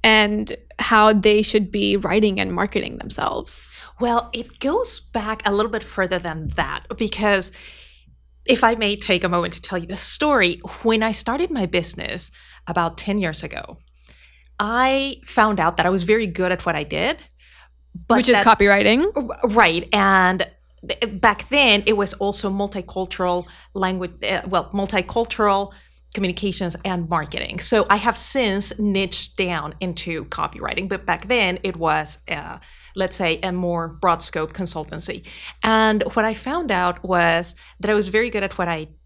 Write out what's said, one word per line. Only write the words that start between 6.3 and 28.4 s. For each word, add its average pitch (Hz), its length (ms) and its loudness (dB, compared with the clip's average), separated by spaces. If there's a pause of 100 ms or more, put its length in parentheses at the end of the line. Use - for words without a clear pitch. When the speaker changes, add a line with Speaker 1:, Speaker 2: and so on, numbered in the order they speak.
Speaker 2:
that, 147 300 -4 (120)
because 208 540 0 (960)
if - 180 4
I 233 120 4
may 208 200 0
take 190 300 0
a 180 40 0
moment 170 260 -2
to - 60 -14
tell - 160 -6
you 170 100 -8
the 185 100 -8
story, 214 640 2 (220)
when 226 200 2
I 220 80 0
started 277 400 -2
my 233 140 -2
business - 680 -6 (360)
about 170 300 -2
ten 202 220 -2
years 165 240 -4
ago, - 340 -12 (840)
I 262 680 0
found 214 340 2
out 165 180 2
that 165 80 2
I 180 40 4
was 185 140 0
very 214 240 2
good 180 260 0
at 175 120 -6
what 165 100 0
I 151 80 -4
did, 160 340 -2 (880)
but 240 120 6
Speaker 1:
Which 254 100 2
is 226 100 8
Speaker 2:
that 202 60 4
Speaker 1:
copywriting. 208 720 6
Speaker 2:
R-, 247 340 -2
right. 175 420 4
And 190 560 4 (380)
b-, 214 100 -4 (120)
back 202 420 2
then, 233 360 6
it 214 120 4
was 202 160 0
also 196 360 -2
multicultural 190 960 -4 (280)
language, 185 400 -4 (100)
uh, 156 240 -2
well, 180 240 -2
multicultural 202 1000 0 (420)
communications 185 600 -4 (100)
and 180 240 -4
marketing. - 500 -4
So 214 300 4
I 208 80 6
have 220 200 0
since 202 640 0